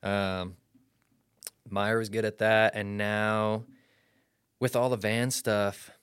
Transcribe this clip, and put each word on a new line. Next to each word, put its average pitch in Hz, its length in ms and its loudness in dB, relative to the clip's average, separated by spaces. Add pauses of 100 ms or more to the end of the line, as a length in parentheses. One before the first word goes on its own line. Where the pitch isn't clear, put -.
Um, 95 520 -2 (1120)
Meyer 101 280 0
was 113 120 -4
good 107 160 -2
at 107 120 -4
that, 110 380 4
and 101 220 -4
now 107 640 0 (960)
with 123 160 0
all 123 140 2
the 123 80 0
van 113 340 0
stuff 104 600 -2 (120)